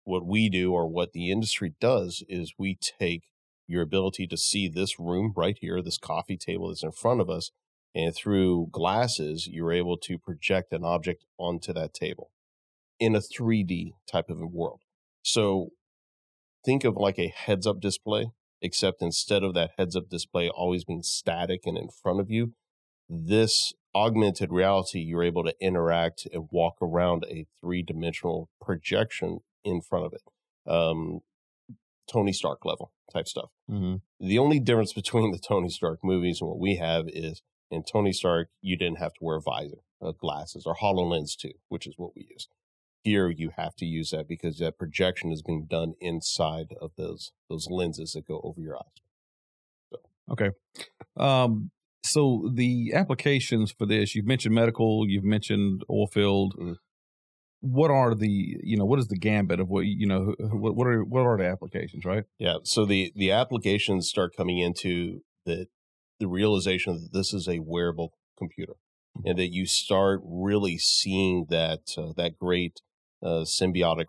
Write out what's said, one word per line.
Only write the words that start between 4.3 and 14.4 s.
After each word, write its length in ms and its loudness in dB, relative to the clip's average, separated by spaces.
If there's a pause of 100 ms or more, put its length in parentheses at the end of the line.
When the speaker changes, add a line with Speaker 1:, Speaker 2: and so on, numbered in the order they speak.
Speaker 1:
see 320 0
this 320 -2
room 360 0
right 260 0
here, 200 -4
this 180 -6
coffee 380 -6
table 300 -6
that's 160 -10
in 80 -6
front 300 0
of 80 -2
us, 220 -6 (440)
and 180 0
through 580 2
glasses, 760 0
you're 240 -4
able 260 0
to 200 -8
project 560 -4
an 100 -4
object 400 -2 (140)
onto 340 -4
that 220 -6
table 380 -8 (680)
in 160 4
a 60 2
three 420 0
D 300 -4 (180)
type 180 -2
of 120 -10